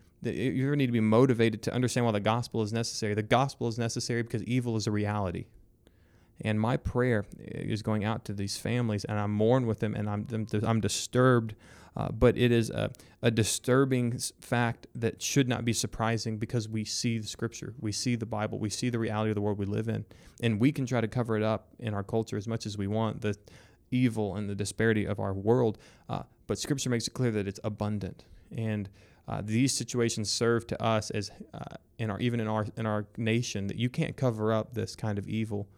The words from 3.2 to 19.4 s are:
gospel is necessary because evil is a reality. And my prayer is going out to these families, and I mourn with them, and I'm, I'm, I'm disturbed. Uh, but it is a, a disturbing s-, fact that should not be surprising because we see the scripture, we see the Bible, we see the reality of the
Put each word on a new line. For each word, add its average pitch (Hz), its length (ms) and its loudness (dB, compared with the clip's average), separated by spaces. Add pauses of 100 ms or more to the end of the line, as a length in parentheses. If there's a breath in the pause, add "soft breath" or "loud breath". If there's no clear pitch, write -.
gospel 120 460 2
is 113 100 -4
necessary 117 440 -2
because 117 220 -4
evil 120 320 0
is 104 100 0
a 113 40 2
reality. 104 540 -2 (960 soft breath)
And 107 180 0
my 117 200 2
prayer 123 480 0 (120)
is - 440 -6
going 107 200 0
out 107 240 -2
to 104 60 -6
these 101 240 -4
families, 110 480 -2
and 107 140 -2
I 104 80 0
mourn 110 400 4
with 110 140 -2
them, 107 140 -2
and 104 140 -4
I'm, 104 240 -4
I'm, 110 140 -4 (160)
I'm 113 180 4
disturbed. 117 760 2 (420 loud breath)
Uh, - 160 -2
but 113 240 6
it 120 160 4
is 117 160 4
a, 107 240 -4 (300 loud breath)
a 120 80 6
disturbing 123 840 2
s-, - 260 -6
fact 120 560 -2
that - 280 -2
should 139 260 2
not 117 160 -2
be 117 80 2
surprising 113 640 -2
because 110 320 -4
we 110 160 -4
see 117 340 -2
the 110 80 -6
scripture, - 540 -8
we 110 100 -2
see 123 240 -2
the 113 120 -4
Bible, 107 320 -4
we 104 100 -2
see 123 220 -2
the 117 80 -2
reality 110 320 0
of 107 40 0
the 101 60 0